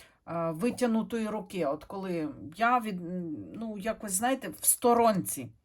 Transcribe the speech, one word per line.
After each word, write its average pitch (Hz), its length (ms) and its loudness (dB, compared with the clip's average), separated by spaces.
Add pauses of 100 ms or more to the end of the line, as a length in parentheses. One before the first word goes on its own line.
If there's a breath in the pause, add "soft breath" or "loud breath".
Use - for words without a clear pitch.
(280 loud breath)
е, 165 220 -2
витягнутої 220 800 0
руки. 196 380 -2
От 147 180 -2
коли 180 440 -4 (280)
я 233 240 4
від, 208 200 -6 (540)
ну, 214 240 -8
якось, 214 340 -4
знаєте, 240 360 0
в - 180 -4
сторонці 220 840 4 (160)